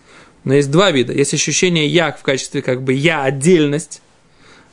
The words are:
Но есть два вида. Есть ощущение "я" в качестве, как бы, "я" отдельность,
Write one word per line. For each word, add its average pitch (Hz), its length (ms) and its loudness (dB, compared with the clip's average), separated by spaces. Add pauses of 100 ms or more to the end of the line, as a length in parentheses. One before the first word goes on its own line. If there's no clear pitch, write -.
(460)
Но 131 80 0
есть 143 180 2
два 185 200 4
вида. 127 200 0
Есть 143 220 -2
ощущение 160 540 0
"я" 151 260 0
в - 80 -16
качестве, 135 400 -4
как 127 200 -4
бы, 131 120 -2
"я" 143 300 0
отдельность, 143 760 0 (720)